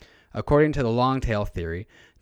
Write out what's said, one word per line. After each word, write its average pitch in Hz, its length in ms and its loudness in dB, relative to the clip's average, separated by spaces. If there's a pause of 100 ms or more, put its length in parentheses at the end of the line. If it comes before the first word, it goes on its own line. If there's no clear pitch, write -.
(340)
According 147 380 2
to 139 100 -2
the 117 60 0
long 127 320 0
tail 104 240 -2
theory, 85 420 -8 (360)